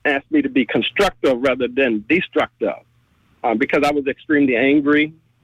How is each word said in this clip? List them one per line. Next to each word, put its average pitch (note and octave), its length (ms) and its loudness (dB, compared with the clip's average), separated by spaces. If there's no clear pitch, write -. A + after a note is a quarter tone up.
asked C#3+ 260 -2
me D3+ 100 2
to C3+ 80 -4
be C3 160 0
constructive C#3 760 -2
rather B2+ 260 -2
than B2 420 -2
destructive, C#3 640 -2
uh, A#2 100 0
because C#3 300 0
I C#3+ 80 2
was C#3+ 160 -4
extremely C#3 480 0
angry. D3 580 2